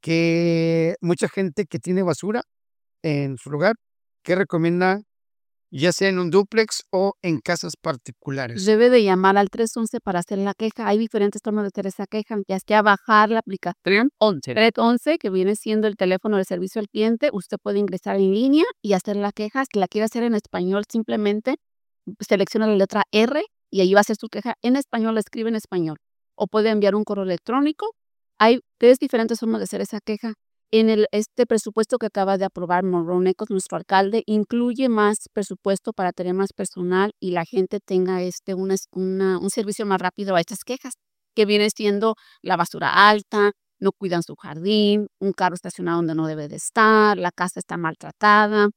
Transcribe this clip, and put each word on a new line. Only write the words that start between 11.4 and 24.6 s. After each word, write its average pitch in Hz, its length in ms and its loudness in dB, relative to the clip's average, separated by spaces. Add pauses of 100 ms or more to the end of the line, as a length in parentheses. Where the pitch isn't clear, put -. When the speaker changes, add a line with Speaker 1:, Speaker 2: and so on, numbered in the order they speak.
Speaker 2:
formas 214 200 -4
de 202 60 -4
hacer 190 180 -8
esa 196 180 -10
queja, 214 320 -8 (100)
ya 190 120 -4
sea 208 240 2
bajar 214 480 4
la 226 80 0
aplicación 185 420 -8
Speaker 3:
Tres 196 220 2 (160)
once. 165 340 0
Speaker 2:
Red 220 240 4
Once, 240 400 2
que 226 140 -4
viene 190 240 0
siendo 214 320 -2
el 208 100 -2
teléfono 190 400 0
de 190 80 0
servicio 190 360 -6
al 208 60 -8
cliente. 226 460 0
Usted 202 280 -8
puede 202 180 -2
ingresar 196 380 -4
en 196 160 2
línea 269 320 2 (180)
y 202 100 0
hacer 202 220 -2
la 202 160 -4
queja. 214 340 -6
Si 214 140 -4
la 185 80 2
quiere 214 180 -2
hacer 226 180 -4
en 233 120 0
español, 190 520 -4
simplemente 214 680 -2 (640)
selecciona 208 480 0
la 214 80 2
letra 196 360 0
R 254 320 2 (280)
y 190 100 0
ahí 185 120 4
va 202 60 8
a - 20 4
hacer 214 160 0
su 226 120 -12
queja 214 320 -8